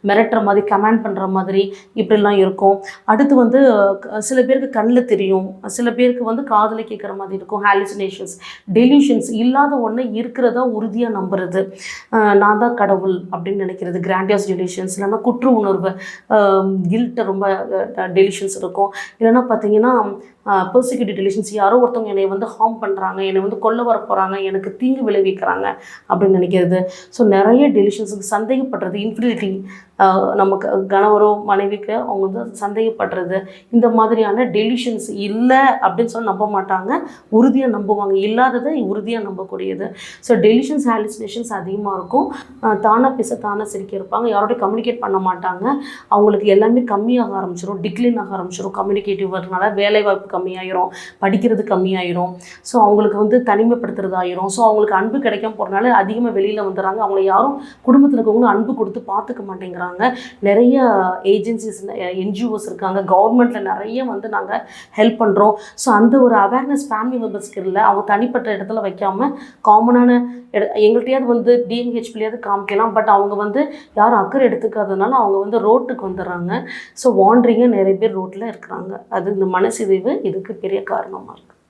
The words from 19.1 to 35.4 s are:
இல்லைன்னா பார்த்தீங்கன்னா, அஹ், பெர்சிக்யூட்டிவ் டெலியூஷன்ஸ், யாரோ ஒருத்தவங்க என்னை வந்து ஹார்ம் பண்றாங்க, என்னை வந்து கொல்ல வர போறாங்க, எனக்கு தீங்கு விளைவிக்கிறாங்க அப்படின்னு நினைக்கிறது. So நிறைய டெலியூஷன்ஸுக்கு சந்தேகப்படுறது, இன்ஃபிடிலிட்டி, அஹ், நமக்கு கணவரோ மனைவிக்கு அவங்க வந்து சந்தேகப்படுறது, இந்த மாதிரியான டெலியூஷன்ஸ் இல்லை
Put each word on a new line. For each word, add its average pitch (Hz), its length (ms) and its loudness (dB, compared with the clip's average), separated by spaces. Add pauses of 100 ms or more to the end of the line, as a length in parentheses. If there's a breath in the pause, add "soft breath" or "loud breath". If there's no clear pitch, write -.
இல்லைன்னா 226 300 6
பார்த்தீங்கன்னா, 220 440 2 (540 loud breath)
அஹ், 190 260 2
பெர்சிக்யூட்டிவ் 247 460 0
டெலியூஷன்ஸ், 196 340 -2
யாரோ 208 240 2
ஒருத்தவங்க 240 280 2
என்னை 196 220 -2
வந்து 196 200 -4
ஹார்ம் 226 320 -2
பண்றாங்க, 190 460 -4
என்னை 190 160 0
வந்து 202 180 -4
கொல்ல 226 240 0
வர 233 160 2 (100)
போறாங்க, 196 340 -2
எனக்கு 190 340 -6
தீங்கு 254 340 0
விளைவிக்கிறாங்க 190 560 0 (420 loud breath)
அப்படின்னு 190 300 2
நினைக்கிறது. 180 440 2 (260 loud breath)
So 240 180 2
நிறைய 214 420 6
டெலியூஷன்ஸுக்கு 202 640 0
சந்தேகப்படுறது, 214 680 -4 (100)
இன்ஃபிடிலிட்டி, 214 580 -4 (340 loud breath)
அஹ், 190 360 -2
நமக்கு 196 340 -2 (180)
கணவரோ 208 580 0
மனைவிக்கு 202 500 -4
அவங்க 196 320 -4
வந்து 220 300 -8 (100)
சந்தேகப்படுறது, 196 800 -4 (240 loud breath)
இந்த 233 180 4
மாதிரியான 226 560 2
டெலியூஷன்ஸ் 226 680 -2
இல்லை 220 480 2